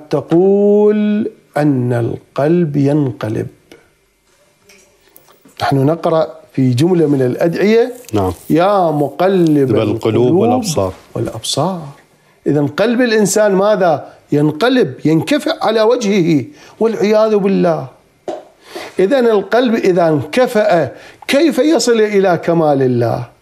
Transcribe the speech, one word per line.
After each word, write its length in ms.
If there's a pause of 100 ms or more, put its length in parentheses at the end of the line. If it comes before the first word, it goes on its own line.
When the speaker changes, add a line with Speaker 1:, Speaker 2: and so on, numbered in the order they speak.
(100)
Speaker 1:
تقول 1200 (260)
أن 360
القلب 840
ينقلب. 680 (2250)
نحن 140
نقرأ 520 (240)
في 180
جملة 360
من 160
الأدعية: 720 (200)
Speaker 2:
نعم. 200 (180)
Speaker 1:
"يا 400
مقلب 800
Speaker 2:
القلوب 260
Speaker 1:
القلوب 380
Speaker 2:
والأبصار." 580 (220)
Speaker 1:
والأبصار. 680 (640)
إذن 200
قلب 340
الإنسان 520
ماذا؟ 540 (260)
ينقلب، 600 (100)
ينكفئ 480 (100)
على 200
وجهه 600 (360)
والعياذ 560
بالله. 500 (1120)
إذن 280
القلب 480
إذا 340
انكفأ 840 (360)
كيف 300
يصل 420
إلى 440
كمال 380
الله؟ 460 (140)